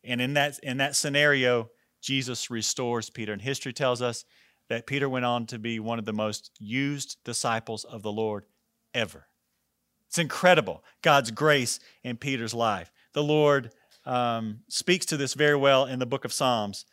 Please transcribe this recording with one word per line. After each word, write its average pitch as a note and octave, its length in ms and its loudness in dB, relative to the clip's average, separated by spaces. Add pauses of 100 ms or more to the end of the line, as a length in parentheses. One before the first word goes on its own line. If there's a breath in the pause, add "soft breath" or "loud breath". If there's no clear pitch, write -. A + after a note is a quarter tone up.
And A#2+ 160 -2
in C3 140 0
that, C#3+ 260 0
in C3 160 -6
that C#3 180 0
scenario, C3+ 760 4 (280)
Jesus B2+ 500 -4
restores A#2 600 -4
Peter. G#2+ 220 -8
And G2+ 100 -8
history C3 300 -6
tells B2 280 0
us A#2+ 240 -2 (440 soft breath)
that A#2 180 -4
Peter C#3 220 -2
went B2+ 160 -2
on A#2+ 220 -2
to A#2+ 120 -12
be A2+ 220 -4
one A2+ 180 -4
of G#2+ 60 -8
the A2 80 -4
most G#2+ 480 -4
used C3+ 640 -6
disciples A2+ 600 -4
of G#2+ 180 -14
the G#2 100 -4
Lord G#2+ 340 -4 (480)
ever. G#2 320 -4 (800)
It's - 120 -6
incredible, D#3 680 2 (180 soft breath)
God's C#3 300 4
grace C3+ 480 2 (240 soft breath)
in A#2+ 120 -6
Peter's A#2+ 380 -6
life. G#2+ 380 -2 (200 soft breath)
The D3 120 -2
Lord, D3 480 4 (320 soft breath)
um, A#2 640 -2
speaks - 380 0
to D#3 100 -2
this C#3 180 -4
very D3 220 4
well C#3 300 6
in C3 120 -6
the B2+ 80 -2
book C3+ 180 -4
of - 80 -6
Psalms. A2+ 600 0